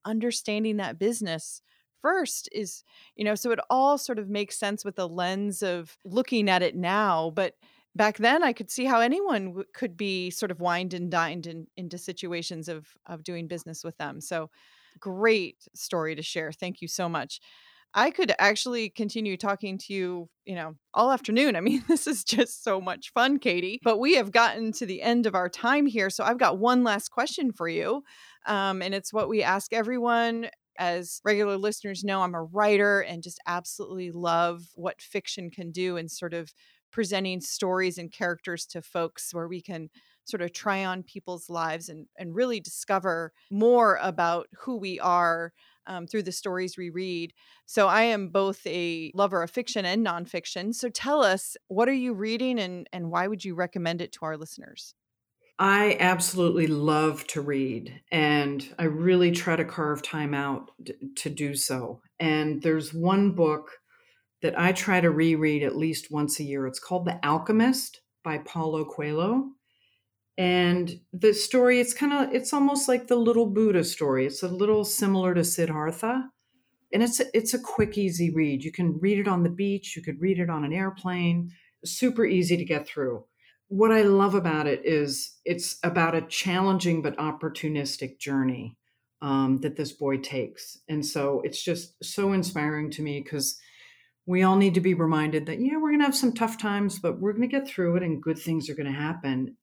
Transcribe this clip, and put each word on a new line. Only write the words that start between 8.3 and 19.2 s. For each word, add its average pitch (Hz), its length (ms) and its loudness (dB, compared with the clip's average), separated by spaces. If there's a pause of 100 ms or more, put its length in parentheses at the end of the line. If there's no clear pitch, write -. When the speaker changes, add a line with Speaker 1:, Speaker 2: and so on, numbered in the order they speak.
Speaker 1:
I 269 80 4
could 226 180 -8
see - 140 -4
how 254 160 4
anyone 247 480 2
w-, 185 260 -10
could 196 220 -6
be 185 340 -4
sort 185 220 -6
of 165 80 -10
wined 175 340 -2
and 175 160 -4
dined 165 380 -2
in, 160 200 -12 (100)
into 175 200 -10
situations 170 720 -8
of, 160 220 -10 (160)
of 160 180 -14
doing 170 240 -10
business 165 380 -12
with 165 120 -12
them. 147 220 -10
So 160 300 -8 (500)
great 202 760 0
story 160 420 -6
to 151 60 -12
share. 160 300 -6
Thank 180 300 -10
you 165 80 -10
so 180 180 -4
much. 160 320 -6 (560)
I - 140 4
could 349 300 0
actually 220 500 0
continue 208 480 -4